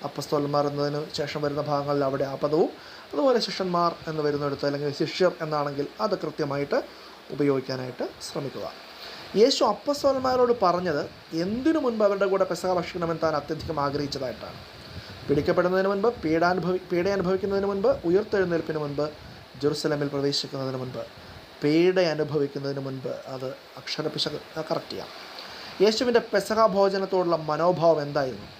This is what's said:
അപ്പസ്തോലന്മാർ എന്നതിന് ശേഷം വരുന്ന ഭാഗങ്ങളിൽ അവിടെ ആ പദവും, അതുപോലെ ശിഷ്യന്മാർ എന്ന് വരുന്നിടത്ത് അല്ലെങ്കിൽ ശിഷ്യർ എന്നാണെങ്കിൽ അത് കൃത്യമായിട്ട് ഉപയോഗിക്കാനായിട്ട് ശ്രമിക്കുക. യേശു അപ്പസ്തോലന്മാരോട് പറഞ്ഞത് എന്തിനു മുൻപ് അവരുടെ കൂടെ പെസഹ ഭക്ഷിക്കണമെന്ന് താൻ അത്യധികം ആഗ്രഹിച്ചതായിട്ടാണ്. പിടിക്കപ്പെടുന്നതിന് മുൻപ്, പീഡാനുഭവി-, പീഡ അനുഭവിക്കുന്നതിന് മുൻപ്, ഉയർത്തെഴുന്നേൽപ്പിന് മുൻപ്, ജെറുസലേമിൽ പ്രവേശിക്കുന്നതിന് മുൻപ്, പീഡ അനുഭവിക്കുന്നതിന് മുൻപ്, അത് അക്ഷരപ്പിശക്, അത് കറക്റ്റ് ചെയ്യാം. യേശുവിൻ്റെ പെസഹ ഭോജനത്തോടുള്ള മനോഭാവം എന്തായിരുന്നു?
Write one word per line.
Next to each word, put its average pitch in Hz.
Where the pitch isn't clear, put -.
അപ്പസ്തോലന്മാർ 143
എന്നതിന് 143
ശേഷം 147
വരുന്ന 147
ഭാഗങ്ങളിൽ 143
അവിടെ 135
ആ 135
പദവും, 156
അതുപോലെ 269
ശിഷ്യന്മാർ 175
എന്ന് 156
വരുന്നിടത്ത് 143
അല്ലെങ്കിൽ 143
ശിഷ്യർ 170
എന്നാണെങ്കിൽ 147
അത് 202
കൃത്യമായിട്ട് 147
ഉപയോഗിക്കാനായിട്ട് 135
ശ്രമിക്കുക. 120
യേശു 254
അപ്പസ്തോലന്മാരോട് 254
പറഞ്ഞത് 175
എന്തിനു 240
മുൻപ് 226
അവരുടെ 202
കൂടെ 190
പെസഹ 185
ഭക്ഷിക്കണമെന്ന് 165
താൻ 156
അത്യധികം 151
ആഗ്രഹിച്ചതായിട്ടാണ്. 139
പിടിക്കപ്പെടുന്നതിന് 175
മുൻപ്, 202
പീഡാനുഭവി-, 175
പീഡ 175
അനുഭവിക്കുന്നതിന് 196
മുൻപ്, 196
ഉയർത്തെഴുന്നേൽപ്പിന് 175
മുൻപ്, 147
ജെറുസലേമിൽ 147
പ്രവേശിക്കുന്നതിന് 139
മുൻപ്, 127
പീഡ 170
അനുഭവിക്കുന്നതിന് 147
മുൻപ്, 135
അത് 131
അക്ഷരപ്പിശക്, 147
അത് 156
കറക്റ്റ് 156
ചെയ്യാം. 104
യേശുവിൻ്റെ 226
പെസഹ 214
ഭോജനത്തോടുള്ള 190
മനോഭാവം 160
എന്തായിരുന്നു? 135